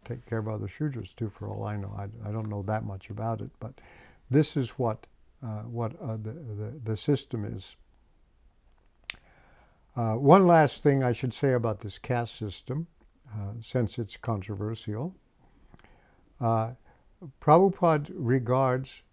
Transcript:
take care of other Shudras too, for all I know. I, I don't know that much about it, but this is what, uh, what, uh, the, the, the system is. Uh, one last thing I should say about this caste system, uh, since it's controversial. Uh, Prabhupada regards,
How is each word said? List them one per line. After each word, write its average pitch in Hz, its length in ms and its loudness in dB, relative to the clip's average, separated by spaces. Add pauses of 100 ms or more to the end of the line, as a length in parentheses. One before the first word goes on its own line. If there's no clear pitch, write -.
take 120 240 -10
care 113 120 -2
of 107 80 -4
other 107 180 -6
Shudras 123 480 -6
too, 110 160 -4
for 104 180 -12
all 104 160 -6
I 104 120 -4
know. 98 200 -8
I, 104 320 -10
I 104 40 -4
don't 110 160 -4
know 104 140 -4
that 110 220 -2
much 98 260 -8
about 110 300 -4
it, - 100 -10 (100)
but 113 140 -12 (540)
this 143 280 4
is 131 140 0
what, 113 360 -2 (360)
uh, 110 200 -8
what, 117 300 -4 (100)
uh, 110 140 -4
the, 107 160 -8
the, 120 520 -10
the 110 120 -2
system 120 480 -2
is. 104 320 -10 (2250)
Uh, 113 180 0
one 160 340 8
last 156 340 6
thing 139 220 4
I 123 80 4
should 120 200 -2
say 135 200 2
about 113 280 0
this 101 160 -10
caste 120 400 -4
system, 127 520 -8 (440)
uh, 104 280 -6
since 117 380 -2
it's 110 180 -6
controversial. 110 1000 -6 (1200)
Uh, 113 300 2 (720)
Prabhupada 165 720 4
regards, 131 920 0 (100)